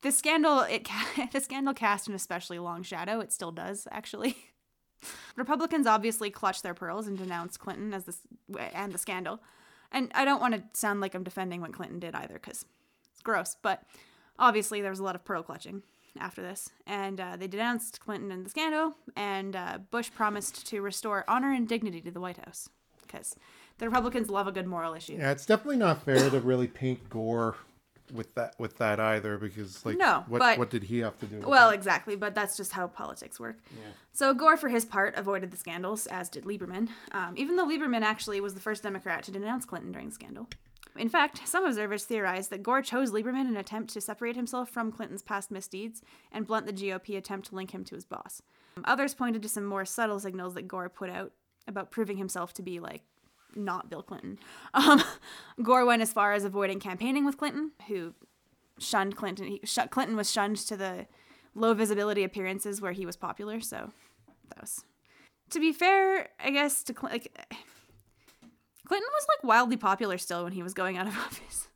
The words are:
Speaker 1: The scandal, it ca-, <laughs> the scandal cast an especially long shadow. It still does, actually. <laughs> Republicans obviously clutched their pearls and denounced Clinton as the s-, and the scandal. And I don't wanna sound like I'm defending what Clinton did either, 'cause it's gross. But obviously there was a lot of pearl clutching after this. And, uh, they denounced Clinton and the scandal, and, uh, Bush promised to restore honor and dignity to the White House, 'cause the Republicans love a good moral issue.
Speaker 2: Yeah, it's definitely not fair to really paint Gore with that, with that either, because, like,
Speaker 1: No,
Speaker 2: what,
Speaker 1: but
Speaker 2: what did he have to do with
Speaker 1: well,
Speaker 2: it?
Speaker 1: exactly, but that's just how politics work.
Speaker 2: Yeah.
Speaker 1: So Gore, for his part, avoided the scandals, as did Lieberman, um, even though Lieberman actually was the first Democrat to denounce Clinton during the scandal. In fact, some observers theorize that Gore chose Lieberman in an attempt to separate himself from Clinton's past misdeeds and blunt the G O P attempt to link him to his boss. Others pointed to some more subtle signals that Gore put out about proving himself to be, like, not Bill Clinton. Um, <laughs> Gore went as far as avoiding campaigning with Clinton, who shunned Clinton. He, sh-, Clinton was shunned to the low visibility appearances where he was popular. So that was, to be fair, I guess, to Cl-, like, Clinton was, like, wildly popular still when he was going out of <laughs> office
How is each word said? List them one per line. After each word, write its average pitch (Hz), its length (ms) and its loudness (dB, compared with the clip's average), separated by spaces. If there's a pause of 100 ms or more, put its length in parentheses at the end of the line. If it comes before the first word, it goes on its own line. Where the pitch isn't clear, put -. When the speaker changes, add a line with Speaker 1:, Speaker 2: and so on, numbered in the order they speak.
Speaker 1:
The 277 100 0
scandal, 302 500 6
it - 240 0
ca-, 240 440 -2
<laughs> - 20 -16
the 277 100 2
scandal 269 340 0
cast 202 320 2
an 208 80 -4
especially 175 420 -6
long 170 240 -6
shadow. 185 380 -4
It 208 120 -4
still 170 200 -4
does, 180 400 -8
actually. - 440 -4 (560)
<laughs> - 440 -16
Republicans 294 500 2
obviously 220 460 2
clutched 190 320 -2
their 180 100 -4
pearls 180 320 -4
and 202 120 -6
denounced 180 420 -6
Clinton 202 340 -6
as 190 120 -8
the 175 80 -12
s-, - 600 -12
and 202 180 -6
the 170 60 -6
scandal. 180 420 -6 (520)
And 254 240 -2
I 262 100 4
don't 277 160 4
wanna 226 220 2 (100)
sound 208 260 0
like 190 160 -2
I'm 185 80 -4
defending 185 380 -6
what 160 120 -10
Clinton - 260 -8
did 170 160 -8
either, - 240 -8
'cause - 260 -12 (480)
it's - 80 -20
gross. 196 400 0
But - 220 0 (540)
obviously 214 440 4
there 196 80 0
was 190 100 -6
a 190 40 -2
lot 190 120 -2
of 180 80 -12
pearl 170 200 -4
clutching 196 400 -12 (360)
after 190 220 -8
this. 185 280 -10 (180)
And, 196 340 -4
uh, 180 160 -8
they 190 100 -6
denounced 226 540 -2
Clinton 202 300 -6
and 185 140 -8
the - 40 -14
scandal, 311 460 0 (200)
and, 196 400 -2
uh, 180 220 -4 (140)
Bush 233 220 -2
promised 208 540 -2
to 208 140 -4
restore 196 480 -2
honor 254 240 4
and 240 140 2
dignity 214 340 -2
to 170 100 -10
the 180 80 -8
White 180 180 -8
House, - 300 -14 (400)
'cause - 280 -10 (420)
the 233 100 -4
Republicans 240 420 2
love 196 180 2
a 196 40 -4
good 185 160 -4
moral 165 280 -4
issue. 160 180 -12
Speaker 2:
Yeah, 143 180 2
it's 139 140 -2
definitely 233 320 4
not 180 260 6
fair 135 260 8
to 131 100 6
really 123 280 4
paint 131 420 -4
Gore 113 460 0 (580)
with 113 220 -8
that, 117 240 -4
with 113 180 -6
that 107 220 2
either, 110 380 2
because, 98 460 -8
like, 330 140 0
Speaker 1:
No, 226 300 6
Speaker 2:
what, 117 100 0
Speaker 1:
but 226 220 6
Speaker 2:
what 120 100 2
did 113 140 -2
he 113 160 -2
have 117 200 -4
to - 60 -8
do 208 120 -8
with 202 100 -6
Speaker 1:
well, 247 240 10
Speaker 2:
it? - 20 4
Speaker 1:
exactly, 196 420 0
but 202 200 -4
that's 208 200 0
just 190 180 -6
how 185 140 -2
politics - 520 -10
work. 117 180 -10 (140)
Speaker 2:
Yeah. 120 100 -16 (320)
Speaker 1:
So 269 220 4
Gore, 311 220 8
for 302 120 0
his 233 160 2
part, 202 300 2
avoided 185 340 -2
the 175 80 -14
scandals, 185 480 -4
as 180 240 -6
did 143 160 -10
Lieberman, 202 440 -4 (240)
um, 180 220 -4
even 302 200 0
though 359 100 4
Lieberman 277 380 2
actually 214 380 0
was 202 120 -4
the 190 80 -10
first 214 220 -4
Democrat 190 400 -4
to - 80 -12
denounce 214 340 -4
Clinton 180 260 -8
during 65 180 -10
the - 60 -12
scandal. - 320 -14 (480)
In 233 140 0
fact, 294 380 2
some 370 180 2
observers 214 400 0
theorize 190 440 0
that 196 120 -6
Gore 254 220 2
chose 254 280 0
Lieberman 233 300 0
in 262 60 2
an 226 100 0
attempt 220 360 -6
to 208 80 -6
separate 233 340 -4
himself 247 340 -4
from 226 220 -2
Clinton's 208 320 -8
past 202 260 -4
misdeeds 202 540 -8 (280)
and 214 140 -4
blunt 214 220 0
the 214 40 -6
G 196 220 -4
O 185 60 -4
P 196 180 -8
attempt 190 320 -8
to 196 60 -10
link 190 160 -8
him 190 140 -8
to - 100 -14
his 185 100 -12
boss. - 380 -14 (400)
Others 277 320 2
pointed 233 260 0
to 214 80 -6
some 208 160 -2
more 196 180 -2
subtle 208 360 -2
signals 185 340 -6
that 180 140 -8
Gore 180 220 -6
put 185 200 -8
out 180 240 -8 (340)
about 196 220 -6
proving 202 280 -2
himself 185 360 -6
to - 80 -12
be, 180 180 -6
like, 160 220 -12 (560)
not 190 320 -4
Bill 160 140 -10
Clinton. - 340 -10 (360)
Um, 285 280 10 (300)
<laughs> - 320 -8
Gore 247 220 8
went 240 160 6
as 226 120 0
far 208 200 4
as 208 120 2
avoiding 196 340 0
campaigning 240 460 0
with 277 120 2
Clinton, 294 340 -2 (160)
who 175 260 -6 (640)
shunned 202 380 0
Clinton. 196 300 -6
He, 202 180 -8
sh-, - 140 0 (100)
Clinton 254 280 0
was 208 140 0
shunned 208 260 2
to - 200 -4
the 190 300 -6 (480)
low 226 180 4
visibility 208 520 2
appearances 196 560 -4
where 190 100 -4
he 190 140 -6
was 175 120 -8
popular. 208 440 -6
So - 300 -8 (580)
that - 120 -18
was, - 220 -10 (680)
to 330 80 -2
be 320 140 6
fair, 381 560 6 (100)
I 269 120 0
guess, 285 320 2
to 247 100 -6
Cl-, - 180 -6
like, 233 220 -6 (1500)
Clinton 403 260 0
was, 587 160 2
like, 587 140 4
wildly 233 340 6
popular 196 400 2
still 175 260 -4
when 175 100 -6
he 185 100 -6
was 180 100 -6
going 185 240 0
out 190 100 -2
of 208 100 -4
<laughs> - 0 -
office - 580 -8